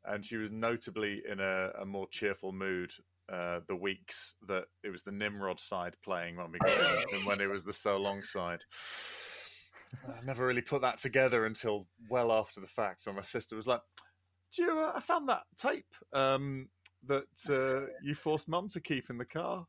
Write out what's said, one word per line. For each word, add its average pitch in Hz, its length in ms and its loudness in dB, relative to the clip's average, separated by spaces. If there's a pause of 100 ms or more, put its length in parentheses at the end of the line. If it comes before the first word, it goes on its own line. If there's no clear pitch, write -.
And 104 200 -4
she 117 120 -6
was 107 160 -4
notably 110 760 0
in 98 120 -2
a, 95 300 2 (100)
a 98 40 -6
more 98 220 -4
cheerful 95 460 0
mood, 95 400 -2 (360)
uh, 87 380 -2
the 98 80 -2
weeks - 600 -6 (120)
that 92 200 -2 (180)
it 107 40 -4
was 87 140 -10
the 101 80 -10
Nimrod 101 480 -2
side 87 420 -6
playing 87 360 -4
when 87 160 -6
we 87 60 -6
got - 100 4
home - 420 4
than 98 140 -2
when 101 160 2
it 98 80 2
was 95 160 -2
the 101 80 -4
So 101 240 2
Long 98 260 0
side. 87 400 -4 (1400)
I 117 160 -12
never 127 220 0
really 123 160 4
put 131 220 2
that 123 160 4
together 123 480 6
until 107 400 0 (240)
well 120 200 6
after 110 300 2
the 95 60 -14
fact, 98 380 -4
when 101 100 -6
my 98 80 -6
sister - 320 -6
was 110 100 -6
like, 120 160 4 (720)
"Do - 80 0
you, 339 180 4
uh, 311 140 2
I 302 60 -2
found 320 300 0
that - 160 2 (120)
tape, - 340 -2 (220)
um, 135 560 2 (380)
that, 139 180 2 (240)
uh, 135 380 4 (160)
you 143 100 -2
forced 151 340 0
Mum 180 220 0
to - 100 -6
keep 139 300 -2
in 120 80 -6
the 123 80 -6
car." 175 440 -4